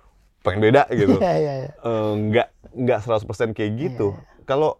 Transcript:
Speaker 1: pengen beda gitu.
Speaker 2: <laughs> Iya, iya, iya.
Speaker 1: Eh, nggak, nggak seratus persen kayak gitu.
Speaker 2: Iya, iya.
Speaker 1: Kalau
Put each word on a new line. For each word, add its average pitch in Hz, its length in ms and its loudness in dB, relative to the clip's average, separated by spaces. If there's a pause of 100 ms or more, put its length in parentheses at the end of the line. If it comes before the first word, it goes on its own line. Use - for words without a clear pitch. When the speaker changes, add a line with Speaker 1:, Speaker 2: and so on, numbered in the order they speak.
(400)
Speaker 1:
pengen 98 220 -2
beda 123 260 6
gitu. 196 320 2
Speaker 2:
<laughs> - 0 -
Iya, 190 140 2
iya, 151 240 0
iya. 131 160 -10
Speaker 1:
Eh, 107 380 -2 (100)
nggak, 107 260 0 (260)
nggak 123 260 0
seratus 107 240 -2
persen 110 260 -4
kayak 107 240 -4
gitu. 120 360 -4
Speaker 2:
Iya, 98 100 -10
iya. - 240 -20
Speaker 1:
Kalau 143 360 -2